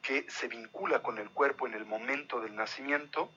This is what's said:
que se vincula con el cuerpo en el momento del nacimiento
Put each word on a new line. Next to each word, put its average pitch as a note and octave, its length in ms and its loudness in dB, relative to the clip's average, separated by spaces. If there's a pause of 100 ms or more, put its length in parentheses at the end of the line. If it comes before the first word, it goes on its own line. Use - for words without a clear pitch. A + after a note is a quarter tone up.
que C3+ 220 2
se - 180 -4
vincula - 540 0
con A2+ 160 0
el G#2 140 -6
cuerpo C3+ 360 4
en A2+ 60 -4
el G#2+ 120 -4
momento B2+ 540 -2
del A2 160 -6
nacimiento C#3+ 800 0